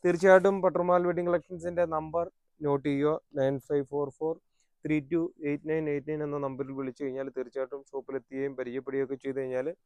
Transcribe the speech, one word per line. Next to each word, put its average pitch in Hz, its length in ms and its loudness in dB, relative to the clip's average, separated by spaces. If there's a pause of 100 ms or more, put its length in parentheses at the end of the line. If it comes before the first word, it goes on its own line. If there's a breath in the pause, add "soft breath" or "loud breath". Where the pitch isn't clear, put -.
തീർച്ചയായിട്ടും 185 560 8
പട്ടർമാൽ 180 420 2
വെഡ്ഡിംഗ് 175 280 0
കളക്ഷൻസിൻ്റെ 175 560 -2
നമ്പർ 160 380 -2 (360)
നോട്ട് 143 240 0
ചെയ്യുക. 143 280 2 (220)
നയൻ 139 240 2
ഫൈവ് 143 260 -2
ഫോർ 143 260 -4
ഫോർ 160 240 -4 (500)
ത്രീ 151 160 0
ടു 151 200 -2 (220)
എയ്റ്റ് 147 260 -4
നയൻ 156 200 0
എയ്റ്റ് 143 200 -4
നയൻ 156 140 -4
എന്ന 147 160 -4
നമ്പറിൽ 135 340 -6
വിളിച്ചു 135 300 -8
കഴിഞ്ഞാൽ 135 260 -6
തീർച്ചയായിട്ടും 131 560 -8
ഷോപ്പിലെത്തുകയും 135 680 -8
പരിചയപ്പെടുകയൊക്കെ 131 640 -4
ചെയ്ത് 135 220 -6
കഴിഞ്ഞാൽ 131 300 -4 (180)